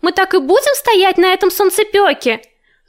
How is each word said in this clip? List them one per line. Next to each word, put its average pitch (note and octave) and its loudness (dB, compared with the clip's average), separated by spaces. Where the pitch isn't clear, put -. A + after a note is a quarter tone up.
"Мы E4+ -2
так F#4 -2
и F#4 2
будем G#4+ 0
стоять F#4+ 0
на F#4 2
этом F#4 0
солнцепеке?" G4+ -2